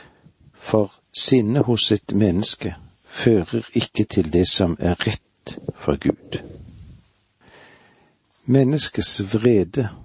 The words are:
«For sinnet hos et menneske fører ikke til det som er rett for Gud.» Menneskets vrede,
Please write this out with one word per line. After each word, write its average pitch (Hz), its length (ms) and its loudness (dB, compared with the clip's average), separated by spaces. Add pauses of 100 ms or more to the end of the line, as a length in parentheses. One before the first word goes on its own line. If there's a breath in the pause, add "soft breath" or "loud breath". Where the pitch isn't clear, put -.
(560 loud breath)
«For - 380 -2 (180)
sinnet 123 560 2
hos 120 240 2
et 101 240 -2
menneske 98 640 0 (260)
fører 110 720 0
ikke - 300 -2
til 82 260 -2
det 87 160 2
som 85 320 0
er 87 160 0
rett - 640 -8 (160)
for - 240 -2
Gud.» - 400 -4 (2000 soft breath)
Menneskets 123 840 0
vrede, 110 560 0 (160)